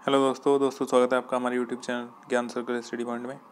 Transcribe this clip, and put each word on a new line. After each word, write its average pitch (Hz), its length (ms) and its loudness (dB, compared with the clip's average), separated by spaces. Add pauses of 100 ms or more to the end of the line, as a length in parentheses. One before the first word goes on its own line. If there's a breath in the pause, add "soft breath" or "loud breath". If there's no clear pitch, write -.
हेलो 139 120 4
दोस्तों, 135 400 2
दोस्तों 135 260 0
स्वागत 123 280 4
है 131 40 4
आपका 123 200 -2
हमारे 123 200 -2
YouTube 123 220 -4
चैनल 120 300 -6 (200)
ज्ञान 123 180 0
सर्कल 120 340 -4
स्टडी 120 240 -6
पॉइंट 120 200 -6
में। 131 140 -10 (120)